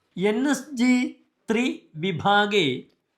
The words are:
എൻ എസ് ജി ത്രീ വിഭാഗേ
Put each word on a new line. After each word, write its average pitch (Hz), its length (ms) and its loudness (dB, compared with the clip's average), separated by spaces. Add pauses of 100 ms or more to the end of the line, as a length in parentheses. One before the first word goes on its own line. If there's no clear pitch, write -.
(160)
എൻ 214 320 0
എസ് 269 260 -4
ജി 254 180 2 (560)
ത്രീ 226 160 0 (320)
വിഭാഗേ 196 720 2 (520)